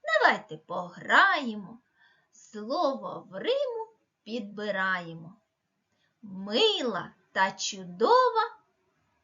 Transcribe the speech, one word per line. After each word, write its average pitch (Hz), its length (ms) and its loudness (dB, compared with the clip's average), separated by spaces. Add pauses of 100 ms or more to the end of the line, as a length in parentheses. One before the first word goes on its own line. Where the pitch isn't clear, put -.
Давайте 466 540 2
пограємо, 214 1200 0 (540)
слово 220 960 -4
в 185 40 -18
риму 466 540 -2 (400)
підбираємо. 190 1080 -6 (880)
Мила 214 880 -2 (220)
та 196 200 2
чудова 427 1040 2 (680)